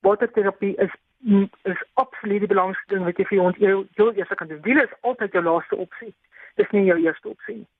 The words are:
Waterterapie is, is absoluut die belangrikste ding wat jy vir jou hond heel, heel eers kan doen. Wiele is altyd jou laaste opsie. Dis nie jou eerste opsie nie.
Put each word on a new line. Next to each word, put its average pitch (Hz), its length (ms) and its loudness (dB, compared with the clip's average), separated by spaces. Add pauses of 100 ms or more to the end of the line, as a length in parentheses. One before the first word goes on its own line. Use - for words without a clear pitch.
Waterterapie 202 720 0
is, 196 160 -2 (680)
is 190 220 -6 (100)
absoluut 208 500 -2
die 196 80 0
belangrikste 190 420 -2
ding 185 140 -2
wat 175 80 -6
jy 190 140 0
vir 202 80 2
jou 180 80 4
hond 180 160 0
heel, 196 240 2 (100)
heel 220 220 4
eers 196 180 -6
kan 160 140 -12
doen. 151 160 -14
Wiele 269 180 4
is - 160 -10
altyd 233 320 -4
jou 180 140 0
laaste 165 400 -2
opsie. - 260 -20 (480)
Dis 196 160 2
nie 202 140 4
jou 170 100 4
eerste 160 320 -2
opsie - 300 -14
nie. 175 60 -20 (120)